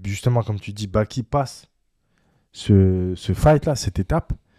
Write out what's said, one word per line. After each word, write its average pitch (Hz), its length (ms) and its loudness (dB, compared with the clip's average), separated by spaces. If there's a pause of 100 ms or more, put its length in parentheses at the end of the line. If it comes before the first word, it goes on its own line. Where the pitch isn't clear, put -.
justement, 113 380 0
comme 101 180 -6
tu 104 140 -12
dis, 104 120 -8
Baki 107 360 -2
passe - 440 -6 (840)
ce, 92 640 2
ce - 160 -6
fight-là, 151 440 2
cette - 220 -4
étape, - 340 -2 (260)